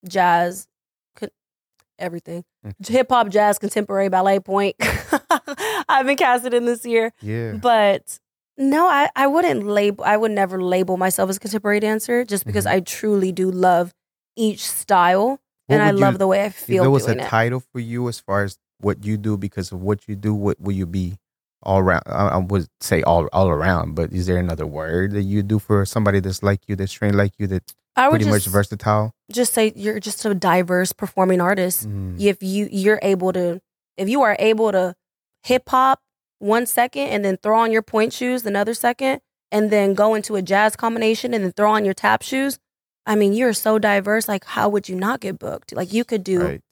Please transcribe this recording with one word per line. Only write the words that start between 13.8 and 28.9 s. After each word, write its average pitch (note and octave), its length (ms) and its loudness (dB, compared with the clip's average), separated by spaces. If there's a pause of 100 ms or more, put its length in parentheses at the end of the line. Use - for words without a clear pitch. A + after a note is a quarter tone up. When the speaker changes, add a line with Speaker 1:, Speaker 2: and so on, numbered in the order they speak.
Speaker 1:
each A3 320 -2
style G3 720 2 (280)
Speaker 2:
What C3+ 80 2
Speaker 1:
and D3 80 4
I G#3 80 4
Speaker 2:
would G3 80 2
Speaker 1:
love G3 160 4
Speaker 2:
you, - 40 -8
Speaker 1:
the F#3+ 80 2
way F#3+ 140 2
I G3+ 40 0
Speaker 2:
if G3+ 100 -8
Speaker 1:
feel - 280 0
Speaker 2:
there C3 80 6
was C#3 140 2
Speaker 1:
doing A#2+ 140 0
Speaker 2:
a C3 40 -6
Speaker 1:
it. - 40 -6
Speaker 2:
title A#2+ 320 0 (120)
for B2 80 -10
you A#2+ 280 -6
as A#2 120 -8
far G2+ 240 -2
as F#2+ 140 -6 (220)
what G2+ 260 -2
you G#2+ 120 -2
do, G#2 200 -2
because G2 340 -8
of F2+ 100 -10
what G2+ 260 -2
you G#2+ 80 -8
do, G#2+ 180 -2
what G2+ 260 -2
will G2 140 -6
you F#2+ 120 -2
be F#2 320 -6 (460)
all G2 160 2
around? F#2 260 2
I, - 240 -2
I C#2+ 80 0
would F#2 300 -2 (140)
say E2+ 220 0
all, E2+ 300 2
all F#2+ 160 2
around, E2 460 0
but D#2+ 180 -4
is F#2 140 -2
there F2+ 100 0
another E2+ 300 -4
word D#2+ 440 -4
that G2+ 120 -2
you G2+ 200 -2
do G#2 160 0
for G2+ 260 0
somebody G2+ 360 2
that's F#2 220 -6
like G2+ 240 2
you, G#2 100 -4
that's G2 160 -4
trained G2+ 240 0
like G2+ 200 0
you, G#2 100 -6
that F#2+ 260 -6 (240)
Speaker 1:
I B3+ 100 4
would C#4+ 120 4
Speaker 2:
pretty G#2 100 2
much G#2 140 2
Speaker 1:
just, F#2 100 -6
Speaker 2:
versatile? G#2+ 600 0 (180)